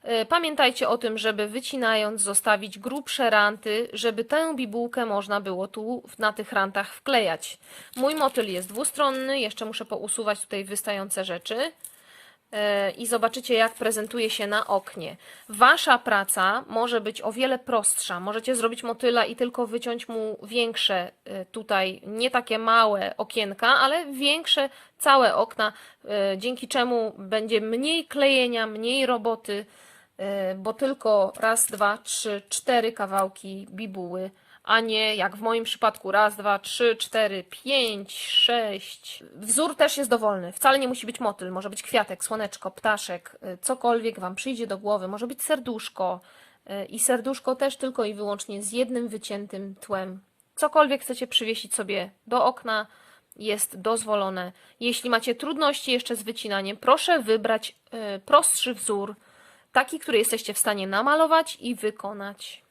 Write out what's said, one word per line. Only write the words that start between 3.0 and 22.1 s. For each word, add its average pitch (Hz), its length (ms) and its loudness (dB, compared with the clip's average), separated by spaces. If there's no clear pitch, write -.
ranty, 214 640 2
żeby 226 320 -2
tę 311 300 0
bibułkę 240 520 -4
można 202 340 -2
było 190 280 -6
tu 220 400 -6
w-, - 100 -20
na 214 140 2
tych 214 200 -10
rantach 196 420 0
wklejać. 214 640 0
Mój 277 180 2
motyl 254 380 2
jest 185 160 -6
dwustronny, 262 720 -2
jeszcze 220 240 -6
muszę 220 200 -8
pousuwać 208 560 -4
tutaj 196 240 -8
wystające 196 600 -6
rzeczy. 220 480 -6
E, 202 380 0
i - 160 -8
zobaczycie, 226 480 0
jak 226 200 4
prezentuje 220 560 -2
się 220 160 -4
na 208 200 0
oknie. 185 500 -4
Wasza 247 500 6
praca 202 720 2
może 233 320 0
być 208 220 -8
o 214 100 -4
wiele 254 260 0
prostsza. 214 640 0
Możecie 220 360 -2
zrobić 226 260 -2
motyla 233 420 2
i 240 120 -6
tylko 247 300 -2
wyciąć 233 420 -6
mu 220 340 -6
większe, 214 680 -2
e, 196 200 -10
tutaj 190 640 -2
nie 226 240 -2